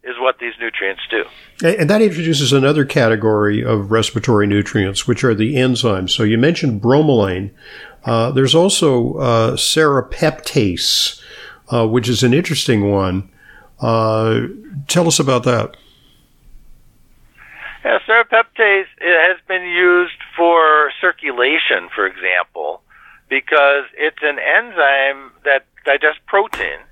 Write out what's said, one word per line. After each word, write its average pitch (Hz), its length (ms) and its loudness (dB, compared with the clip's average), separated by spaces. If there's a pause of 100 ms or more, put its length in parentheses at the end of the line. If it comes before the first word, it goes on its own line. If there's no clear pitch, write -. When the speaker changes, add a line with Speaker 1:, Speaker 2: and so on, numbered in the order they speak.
Speaker 1:
is 123 140 -12
what 131 200 -2
these 120 220 -10
nutrients 98 500 -8
do. 110 140 -2 (420)
Speaker 2:
And, 185 140 2
and 156 100 0
that 214 120 4
introduces 160 500 0
another 139 320 2
category 110 800 0
of 107 260 -2
respiratory 110 560 0
nutrients, 101 600 0
which 120 180 0
are 117 100 4
the 110 220 -2
enzymes. 117 540 0
So - 120 -2
you 110 160 2
mentioned 131 440 0
bromelain. 113 680 2 (540)
Uh, 117 260 2
there's 131 240 2
also, 160 600 2
uh, 117 420 2
serrapeptase, - 1700 -2 (500)
uh, 117 160 2
which 117 200 0
is 120 140 0
an 123 120 4
interesting 127 560 0
one. 95 400 -2 (500)
Uh, 113 680 0 (420)
tell 170 200 2
us - 100 0
about 135 260 0
that. 113 320 -2 (2000)
Speaker 1:
Yeah, - 220 0
serrapeptase, 220 800 0 (140)
it 170 160 2 (120)
has 180 100 -2 (100)
been 185 140 -4
used 180 580 0 (160)
for 160 540 4 (100)
circulation, 135 960 -2
for 101 120 -2
example, 90 760 -6 (460)
because 139 560 0 (120)
it's 156 260 -6
an 147 160 -4
enzyme 139 960 -2 (120)
that 135 200 0 (200)
digests 151 420 0
protein 98 520 -4 (120)